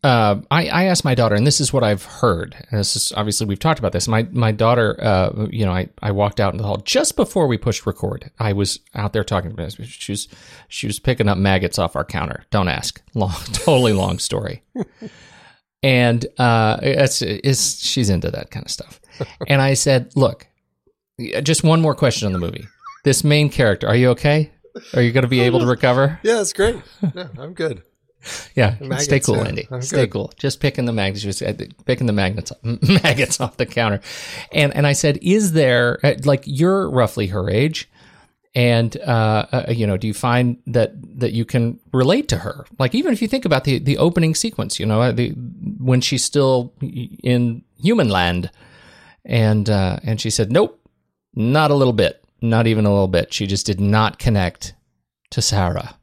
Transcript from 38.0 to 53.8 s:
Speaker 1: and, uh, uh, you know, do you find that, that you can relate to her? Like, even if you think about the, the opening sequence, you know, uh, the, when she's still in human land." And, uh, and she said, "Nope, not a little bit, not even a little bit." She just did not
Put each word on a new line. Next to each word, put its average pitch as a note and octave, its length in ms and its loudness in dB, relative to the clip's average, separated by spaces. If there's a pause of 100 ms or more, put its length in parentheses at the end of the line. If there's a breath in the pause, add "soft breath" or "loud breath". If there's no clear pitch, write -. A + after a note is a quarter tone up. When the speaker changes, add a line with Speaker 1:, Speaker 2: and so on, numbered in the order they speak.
Speaker 1:
and, A#2 420 2
uh, A2 540 0
uh, C3 180 -2
you A#2 160 0
know, G2 120 0
do G#2+ 100 -4
you G#2 80 -2
find B2 500 0
that, A#2 280 0 (260)
that B2 140 -2
you G3 120 -2
can A#2+ 340 -2 (120)
relate E3 380 2
to G2 80 0
her? - 280 -10 (140)
Like, C3+ 160 0
even D4 180 0
if G#3+ 80 -2
you A3 60 -2
think C4+ 180 -4
about C3+ 180 2
the, C3 140 0
the C3+ 220 0
opening E3 340 2
sequence, - 460 -6
you G#2 80 -2
know, A2 160 2
uh, B2 80 2
the, A#2+ 220 -2 (440)
when B2+ 240 2
she's - 220 -2
still C3 580 0
in A#2+ 840 -2 (160)
human E3+ 300 2
land." F2+ 400 0 (760 loud breath)
And, G#2+ 440 2
uh, F#2+ 340 0
and A2 160 -4
she A2+ 100 -4
said, G#2+ 220 -2
"Nope, G3 260 0 (560)
not D3 380 2
a C#3+ 40 4
little C3 180 2
bit, G2+ 280 0 (200)
not A2+ 260 2
even A2 180 2
a G2+ 40 4
little G2+ 180 2
bit." F#2 260 0
She G2+ 140 -4
just F#2+ 180 -2
did F#2+ 140 -2
not G#2 400 2